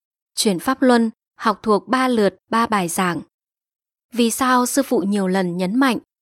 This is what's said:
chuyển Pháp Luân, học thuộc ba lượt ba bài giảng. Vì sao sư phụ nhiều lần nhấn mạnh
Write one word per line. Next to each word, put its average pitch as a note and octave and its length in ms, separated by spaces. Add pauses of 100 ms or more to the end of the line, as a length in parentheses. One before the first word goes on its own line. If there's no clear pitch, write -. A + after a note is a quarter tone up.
(360)
chuyển F#3+ 240
Pháp C4 220
Luân, A#3 300 (260)
học G#3 260
thuộc G#3 240
ba B3+ 200
lượt G#3+ 280 (140)
ba A#3 160
bài G#3 220
giảng. E3+ 340 (920)
Vì A#3 180
sao B3+ 340
sư C4+ 180
phụ A#3+ 160
nhiều G3+ 280
lần F3+ 300
nhấn F#3 180
mạnh C4 240 (220)